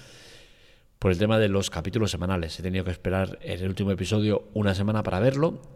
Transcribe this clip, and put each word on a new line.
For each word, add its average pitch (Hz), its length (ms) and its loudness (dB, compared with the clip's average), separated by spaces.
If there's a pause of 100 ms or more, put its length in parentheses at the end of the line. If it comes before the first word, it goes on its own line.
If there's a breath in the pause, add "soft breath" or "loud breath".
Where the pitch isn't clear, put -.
(1000 loud breath)
por 95 140 4
el 85 60 0
tema 110 200 4
de 107 100 4
los 98 220 0
capítulos 95 400 -2
semanales. 90 480 -2
He 82 60 -12
tenido 92 200 -2
que 92 60 -4
esperar 92 500 -2
en 92 200 -8
el 92 80 -2
último 98 240 0
episodio 104 600 0
una 101 220 2
semana 104 300 0
para 92 160 0
verlo 135 420 2 (140)